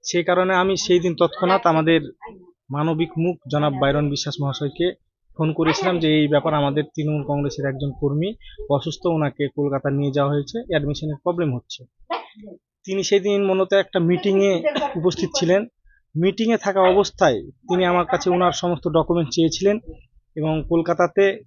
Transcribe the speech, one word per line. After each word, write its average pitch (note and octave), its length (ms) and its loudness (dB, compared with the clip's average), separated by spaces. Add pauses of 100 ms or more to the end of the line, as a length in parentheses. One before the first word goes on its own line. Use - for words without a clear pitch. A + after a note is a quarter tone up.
সেই F3 200 -2
কারণে F3+ 300 2
আমি F#3 240 2
সেই F3+ 220 2
দিন E3+ 160 0
তৎক্ষণাৎ F3+ 500 0
আমাদের D#3+ 360 4 (680)
মানবিক D#3 480 -2
মুখ E3+ 180 0 (160)
জনাব D3 220 0
বাইরন C#3 360 0
বিশ্বাস C#3+ 320 -6
মহাশয়কে C#3+ 500 -4 (460)
ফোন D#3+ 160 -2
করেছিলাম E3 460 0
যে D#3+ 160 0
এই D3+ 120 4
ব্যাপার, D3 260 2
আমাদের D3 300 0
তৃণমূল D3+ 440 -4
কংগ্রেসের C#3+ 380 -4
একজন C3+ 260 -4
কর্মী D3 420 -2 (360)
অসুস্থ, C#3+ 380 -2
ওনাকে D3+ 400 0
কলকাতা C#3 420 -2
নিয়ে C#3 220 0
যাওয়া C#3 220 0
হয়েছে, D3 240 -4 (120)
অ্যাডমিশনের D3 540 -4
প্রবলেম E3+ 320 -2
হচ্ছে। - 300 -14 (1000)
তিনি F#3+ 200 -4
সেই G3+ 160 2
দিন G3+ 260 2
মূলত F#3+ 280 2
একটা F#3+ 260 2
মিটিংয়ে F#3 640 2 (320)
উপস্থিত F3 400 0
ছিলেন। F#3+ 320 2 (480)
মিটিংয়ে G3+ 420 2
থাকা G3 240 0
অবস্থায় F#3 600 4
তিনি - 440 -2
আমার F3 200 2
কাছে F3 240 -2
ওনার F3+ 220 2
সমস্ত F3 360 -4
ডকুমেন্ট E3 420 0
চেয়েছিলেন F#3 500 0 (560)
এবং D#3 340 -2
কলকাতাতে E3+ 760 0